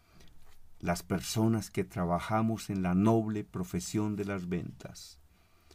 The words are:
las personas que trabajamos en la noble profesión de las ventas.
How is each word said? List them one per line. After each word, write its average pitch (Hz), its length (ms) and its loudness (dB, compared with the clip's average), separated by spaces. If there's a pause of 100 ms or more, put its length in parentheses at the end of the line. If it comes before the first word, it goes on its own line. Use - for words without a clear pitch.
(800)
las 87 240 0
personas 110 680 2
que - 140 -2
trabajamos 98 880 0
en 98 140 0
la 87 100 4
noble 107 480 4
profesión 101 720 -2
de 101 100 -2
las 95 240 -4
ventas. - 680 -8 (560)